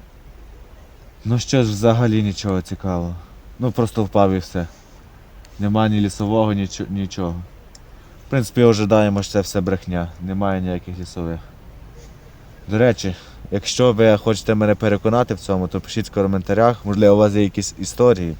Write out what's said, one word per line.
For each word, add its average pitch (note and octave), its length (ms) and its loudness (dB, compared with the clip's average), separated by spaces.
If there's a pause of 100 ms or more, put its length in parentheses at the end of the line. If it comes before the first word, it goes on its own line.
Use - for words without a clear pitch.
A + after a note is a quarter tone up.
(1300)
Ну A#2+ 140 0
що C3 240 0
ж, A2 80 0
взагалі A2 520 2
нічого G2 380 -2
цікавого. F2 540 -6 (440)
Ну A#2+ 120 -4
просто A2+ 320 -2
впав G2 300 2
і F#2+ 40 0
все. F2 300 -6 (920)
Нема G#2 280 2
ні G#2+ 140 2
лісового, G#2+ 520 0
нічо-, G2+ 360 -4
нічого. F#2 460 -6 (920)
В - 20 -12
принципі, B2 340 0
ожидаємо, G#2+ 600 4
що - 100 -12
це G2+ 80 0
все G2 200 -4
брехня. F2+ 500 -4 (100)
Немає F#2+ 400 -4
ніяких F2+ 380 -8
лісових. E2 400 -10 (1300)
До G2+ 100 -4
речі, A2 380 0 (360)
якщо A#2+ 420 0
ви G#2+ 240 6
хочете A2 380 0
мене G#2+ 200 2
переконати A2 580 0
в F#2 60 -10
цьому, F#2 280 -4
то F#2 140 -6
пишіть - 280 -8
в - 40 -20
коментарях. G2+ 720 0
Можливо, G2+ 300 4
у G#2 40 4
вас G#2+ 140 4
є G#2 100 2
якісь G2+ 360 -6
історії. F#2 600 0